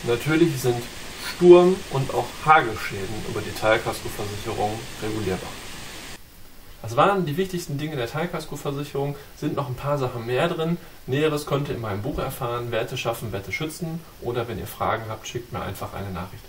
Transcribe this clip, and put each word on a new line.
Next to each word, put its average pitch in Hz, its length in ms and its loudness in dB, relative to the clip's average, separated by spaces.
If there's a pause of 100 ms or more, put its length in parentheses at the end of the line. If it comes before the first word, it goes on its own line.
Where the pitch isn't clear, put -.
Natürlich 143 580 4
sind 117 200 2 (460)
Sturm- 175 480 12 (160)
und 135 220 -2
auch 120 120 0 (200)
Hagelschäden 104 840 4
über 104 120 -4
die 101 120 -6
Teilkaskoversicherung 107 1300 0 (240)
regulierbar. 95 460 -4 (1300)
Das 113 140 -6
waren 180 320 4
die 147 100 -2
wichtigsten 175 400 -4
Dinge 151 180 -4
der 120 140 -2
Teilkaskoversicherung, 143 1040 -4 (220)
sind 151 180 -2
noch 135 120 -4
ein 127 80 -4
paar 143 240 -2
Sachen 120 260 -4
mehr 127 220 2
drin. 165 300 0 (280)
Näheres 147 400 2
könnt 143 240 -2
ihr 127 60 -4
in 117 60 -6
meinem 104 200 -4
Buch - 160 -4
erfahren, 120 540 -4
Werte 120 260 -2
schaffen, 117 340 -4
Werte 98 200 -6
schützen. 160 480 -6 (220)
Oder 120 260 -2
wenn - 100 -6
ihr - 80 -6
Fragen 110 420 -4
habt, 110 200 -10
schickt - 260 -10
mir 90 80 -6
einfach 98 320 -8
eine 98 160 -8
Nachricht. 90 400 -8